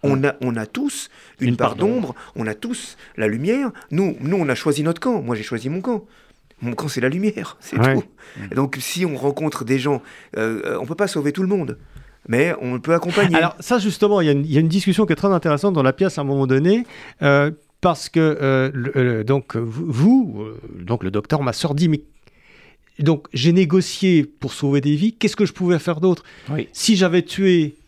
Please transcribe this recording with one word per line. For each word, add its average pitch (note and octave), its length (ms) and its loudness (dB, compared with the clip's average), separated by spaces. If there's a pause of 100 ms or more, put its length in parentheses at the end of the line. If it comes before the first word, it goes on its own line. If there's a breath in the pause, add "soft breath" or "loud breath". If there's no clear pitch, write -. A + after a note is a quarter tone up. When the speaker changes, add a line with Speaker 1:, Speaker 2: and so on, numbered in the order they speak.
Speaker 1:
On C#3+ 140 2
Speaker 2:
Mm. C3+ 100 0
Speaker 1:
a, C#3 140 0
on A#2+ 160 -2
a A2 100 -4
tous - 440 -6 (300 soft breath)
une C3 80 2
Speaker 2:
Une A#2+ 80 2
Speaker 1:
part B2 140 0
Speaker 2:
part A#2 60 -10
d'ombre. G#3+ 180 2
Speaker 1:
d'ombre, F3 200 -4 (220 loud breath)
on A2+ 100 -4
a G#2+ 80 -4
tous - 420 -10 (200 loud breath)
la A2 100 0
lumière. F#3+ 460 -2 (180 loud breath)
Nous, F3 300 0
nous, D#3+ 160 0
on E3 120 0
a B2+ 60 2
choisi D3 280 -2
notre E3 180 -2
camp. A#3 200 -2
Moi, A#2+ 140 -4
j'ai G#2+ 80 -6
choisi A#2 260 -6
mon E3+ 120 -4
camp. A3 260 -6 (560 soft breath)
Mon A#2+ 120 -4
camp, D3+ 140 -6
c'est C3 120 -4
la B2 80 2
lumière, F#3 520 -4
c'est - 180 -6
Speaker 3:
Ouais. C3 160 4
Speaker 1:
tout. - 100 0 (320 loud breath)
Speaker 2:
Mm. G#2+ 60 -12 (100)
Speaker 1:
Et - 20 -8
donc, C3+ 260 -2
si F3 240 -4
on D#3 120 -4
rencontre C#3+ 480 -4
des C3 140 0
gens, C3 240 -2 (340 loud breath)
euh, A2 280 -2
euh, - 160 -4
on A#2+ 60 -8
peut D#3 80 -8
pas G3 140 -2
sauver D3 240 -2
tout F3+ 100 -4
le F#3+ 60 0
monde, F3+ 300 -2 (500 soft breath)
mais C#3+ 320 2
on B2 200 -4
peut D#3+ 140 0
accompagner. F3 400 2
Speaker 3:
Alors E3 260 2
ça, B3 180 0
justement, G3+ 420 2
il E3 60 2
y - 20 2
a D3 40 4
une, C#3+ 120 0
il D#3 80 -4
y C3 60 4
a - 20 6
une E3 80 2
discussion F#3+ 380 2
qui E3+ 80 0
est - 20 -6
très G3 160 0
intéressante E3+ 420 0
dans D3+ 80 2
la C3 120 2
pièce F#3+ 240 -2
à - 20 -6
un C#3+ 40 -4
moment C#3 220 0
donné, E3 380 2 (380 loud breath)
euh, C#3+ 280 4 (300)
parce E3+ 300 0
que, E3 100 2 (220)
euh, C3+ 320 2
le, C3 220 -4
euh, B2 280 2
donc, C3 320 -2
vous, A#2 340 -6
vous, C#3+ 520 4
euh, A2 180 -12 (240)
donc G#2+ 180 -2
le F#2+ 80 -2
docteur G#2 320 -2
Massordi, D3 460 0
mais D3+ 140 0 (960 soft breath)
donc D3 340 0
j'ai C3+ 200 2
négocié F3 720 2
pour - 280 -10
sauver C#3+ 300 0
des D3 140 2
vies. G3+ 180 0
Qu'est-ce - 220 -2
que G#3 100 2
je - 80 -2
pouvais F3 240 0
faire D3+ 220 -4
d'autre ? F3+ 240 0 (260 loud breath)
Speaker 2:
Oui. C#3+ 220 -4
Speaker 3:
Si - 240 2
j'avais F3+ 260 4
tué F3 540 2 (120)